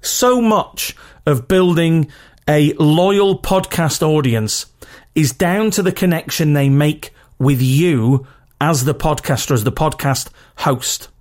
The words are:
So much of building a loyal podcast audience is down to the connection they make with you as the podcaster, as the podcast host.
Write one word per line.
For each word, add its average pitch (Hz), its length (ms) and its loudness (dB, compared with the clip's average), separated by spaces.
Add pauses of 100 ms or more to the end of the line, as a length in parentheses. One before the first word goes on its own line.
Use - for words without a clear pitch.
So 247 400 0
much - 540 -2 (320)
of 131 200 0
building 165 600 2 (400)
a 151 320 2
loyal 190 580 2
podcast - 640 -2
audience 127 640 0 (480)
is 151 200 0
down 196 380 0
to 202 120 -2
the 180 80 0
connection 165 640 -2
they 139 160 2
make 147 440 0 (240)
with 131 240 2
you 131 640 2 (340)
as 143 260 0
the 143 100 0
podcaster, - 560 -4
as 117 140 0
the 131 60 0
podcast - 580 -4 (280)
host. - 520 -4 (120)